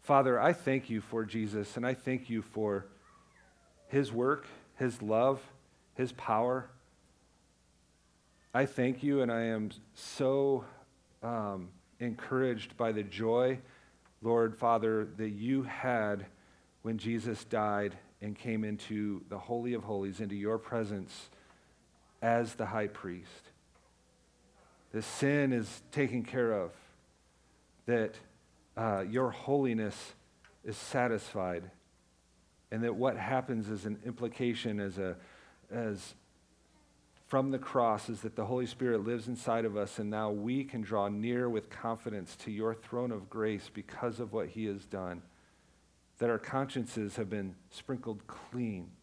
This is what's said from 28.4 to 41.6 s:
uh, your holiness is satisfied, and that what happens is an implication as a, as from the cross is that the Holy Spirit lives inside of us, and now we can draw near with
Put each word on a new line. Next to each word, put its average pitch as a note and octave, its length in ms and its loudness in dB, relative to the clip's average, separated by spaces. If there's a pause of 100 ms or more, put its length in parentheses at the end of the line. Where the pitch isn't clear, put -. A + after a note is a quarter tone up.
uh, G#2 320 2
your B2+ 220 2
holiness B2 840 0 (500)
is A2 140 -8
satisfied, G2 920 -2 (1040)
and A2 120 -2
that A#2 120 0
what B2 220 2
happens A#2 520 0
is G#2 160 -6
an G#2 200 -4
implication A#2+ 760 -2
as G2 180 -4
a, F#2 180 -2 (560)
as G#2+ 420 -4 (1120)
from C3+ 220 2
the C3+ 80 0
cross A#2 520 2
is A2 120 -6
that G#2+ 140 -6
the G#2+ 100 0
Holy B2 220 0
Spirit A#2 380 2
lives A#2 220 -2
inside A#2 380 0
of G#2 100 0
us, G2+ 220 -2
and G#2 120 -2
now G#2+ 200 0
we A2+ 340 -2
can B2+ 180 -6
draw G2+ 260 2
near A#2+ 420 0
with G#2+ 200 -2